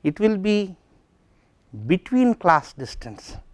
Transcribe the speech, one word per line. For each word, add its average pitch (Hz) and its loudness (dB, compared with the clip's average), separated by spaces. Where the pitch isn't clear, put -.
It 151 -2
will 214 4
be 202 0
between 240 2
class 165 2
distance. - -14